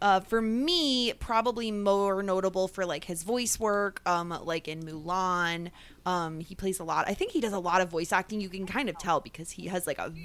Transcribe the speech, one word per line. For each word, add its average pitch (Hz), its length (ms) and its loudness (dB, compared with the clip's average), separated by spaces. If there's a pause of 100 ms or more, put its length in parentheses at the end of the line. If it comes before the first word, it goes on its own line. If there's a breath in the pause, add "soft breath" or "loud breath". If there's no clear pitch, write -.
uh, 196 180 6
for 226 220 2
me, 254 720 2
probably 226 580 0
more 202 500 2
notable 190 460 2
for, 185 180 -2
like, 156 200 -4
his 165 180 -6
voice 233 380 0
work, 202 440 0
um, 170 380 0
like, 165 240 -4
in 160 160 -8
Mulan. 170 840 0 (360 soft breath)
Um, 165 340 0
he 165 140 -10
plays 190 260 -4
a 170 40 -8
lot. 160 240 0
I 202 80 -2
think - 160 -4
he 311 100 0
does 220 120 -2
a 202 60 -2
lot 180 220 4
of 180 80 0
voice 170 220 -2
acting. 196 280 0
You 196 80 -4
can 190 200 -8
kind 247 220 -2
of 170 100 -6
tell 170 220 2
because - 300 -14
he 170 160 -12
has, 180 200 -2
like, 151 100 -2
a - 120 -4 (160)